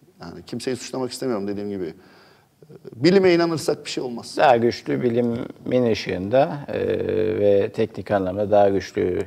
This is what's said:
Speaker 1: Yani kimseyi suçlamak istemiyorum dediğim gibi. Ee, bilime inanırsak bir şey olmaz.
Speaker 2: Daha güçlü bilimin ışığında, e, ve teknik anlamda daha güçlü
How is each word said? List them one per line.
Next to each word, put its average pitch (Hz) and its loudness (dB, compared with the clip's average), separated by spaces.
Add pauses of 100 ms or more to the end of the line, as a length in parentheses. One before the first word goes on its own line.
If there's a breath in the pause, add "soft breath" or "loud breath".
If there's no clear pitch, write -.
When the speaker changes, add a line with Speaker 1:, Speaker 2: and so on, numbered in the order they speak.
(200)
Speaker 1:
Yani 87 -16
kimseyi 123 -6
suçlamak 127 -8
istemiyorum 110 -4
dediğim 104 -6
gibi. 95 -6
Ee, 76 -10 (1000 soft breath)
bilime 180 6
inanırsak 165 0
bir - -12
şey 143 -6
olmaz. 117 -10
Speaker 2:
Daha 135 6
güçlü 120 0
bilimin 120 0
ışığında, 110 0 (100)
e, - -4 (600)
ve 101 4
teknik 107 -4
anlamda 98 0
daha 101 6
güçlü 95 0